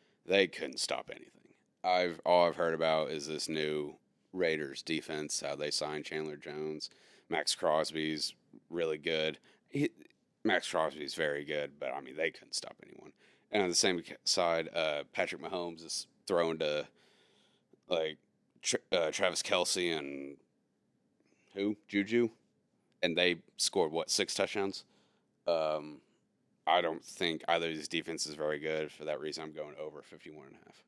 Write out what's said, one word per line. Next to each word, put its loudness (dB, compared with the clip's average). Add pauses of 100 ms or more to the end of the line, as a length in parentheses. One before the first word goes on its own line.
(260)
They 6
couldn't -8
stop -4
anything. -18 (540)
I've, 2
all 8
I've 2
heard 2
about 2
is -4
this -4
new -2 (380)
Raiders 0
defense, -4
how -2
they -2
signed -4
Chandler -6
Jones. -8 (400)
Max 0
Crosby's 2 (360)
really -2
good. 0 (320)
He, 0 (540)
Max 2
Crosby's -2
very -2
good, -4
but, -4
I -8
mean, -14
they 0
couldn't -12
stop -8 (100)
anyone. -20 (400)
And 2
on 2
the 0
same 4
ca-, -12 (100)
side, 2
uh, 0 (100)
Patrick -2
Mahomes -6
is -6 (200)
throwing 4
to, 0 (1000)
like, 2 (460)
Tra-, 0 (120)
uh, 4
Travis 2
Kelce 2
and -8 (1160)
who? -2 (100)
Juju? 2 (760)
And 0
they 4 (200)
scored, 0
what, -2
six 0
touchdowns? -2 (640)
Um, -2 (680)
I 6
don't -2
think -2
either 4
of -4
these -8
defenses -4
is -12
very -2
good. -2
For -12
that -2
reason, -6
I'm -12
going -10
over -10
fifty-one -18
and -20
a -20
half. -20